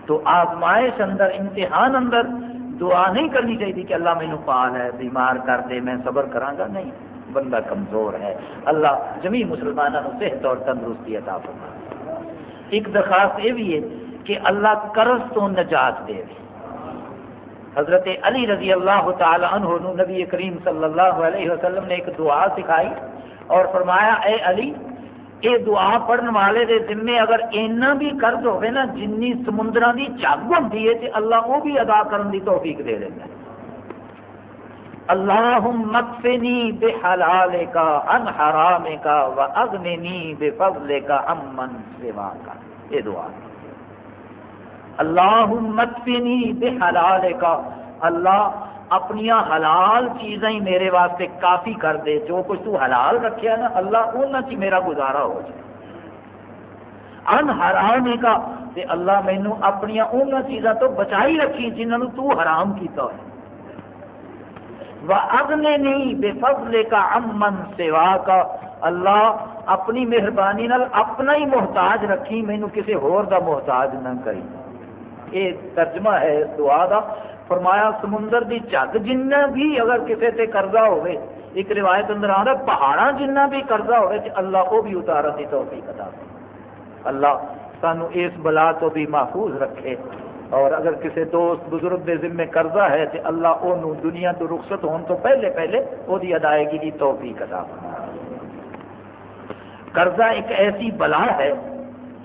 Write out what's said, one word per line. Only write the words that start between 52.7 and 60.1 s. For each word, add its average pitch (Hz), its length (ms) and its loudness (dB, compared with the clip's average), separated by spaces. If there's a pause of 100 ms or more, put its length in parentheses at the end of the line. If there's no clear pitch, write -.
حلال 143 500 2
رکھیا 220 300 -2
نا 240 180 0
اللہ، 196 240 2
انہاں 262 440 0
چ - 120 -10
میرا 190 340 0
گزارا 139 360 0
ہو 92 240 -4
جائے۔ - 140 -16 (1600)
ان 277 240 4
حرام 220 720 2
کا، 220 320 2 (200)
تے 180 100 -6
اللہ 175 280 0 (140)
مینوں 196 260 0 (100)
اپنی 214 380 0
انہاں 269 420 0